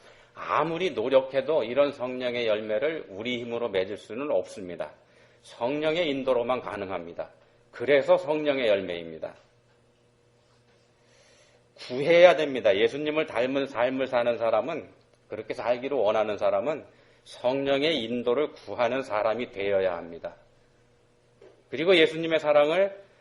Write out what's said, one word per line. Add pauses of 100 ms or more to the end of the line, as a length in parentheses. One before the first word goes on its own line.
(340)
아무리
노력해도
이런
성령의
열매를
우리
힘으로
맺을
수는
없습니다. (520)
성령의
인도로만
가능합니다. (400)
그래서
성령의
열매입니다. (2500)
구해야
됩니다.
예수님을
닮은
삶을
사는
사람은, (400)
그렇게
살기를
원하는
사람은 (400)
성령의
인도를
구하는
사람이
되어야
합니다. (1400)
그리고
예수님의
사랑을 (220)